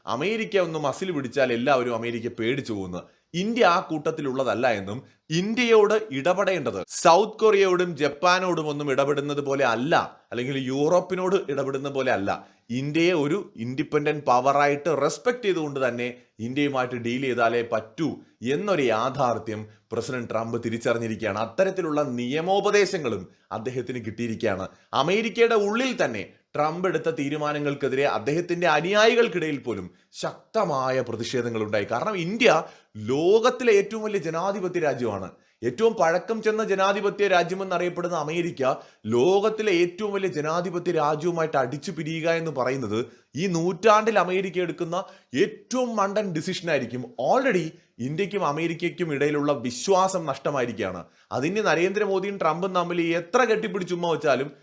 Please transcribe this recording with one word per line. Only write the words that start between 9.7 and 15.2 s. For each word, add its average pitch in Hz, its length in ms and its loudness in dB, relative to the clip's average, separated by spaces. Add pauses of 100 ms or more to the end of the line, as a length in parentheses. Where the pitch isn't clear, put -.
അല്ലെങ്കിൽ 127 280 -4
യൂറോപ്പിനോട് 180 920 0
ഇടപെടുന്ന 139 360 -4
പോലെ 131 240 0
അല്ല, 98 340 -2 (240)
ഇന്ത്യയെ 147 420 0
ഒരു 160 440 -2
ഇൻഡിപെൻഡന്റ് 147 680 -2
പവറായിട്ട് 139 800 4
റെസ്പെക്ട് 240 400 -2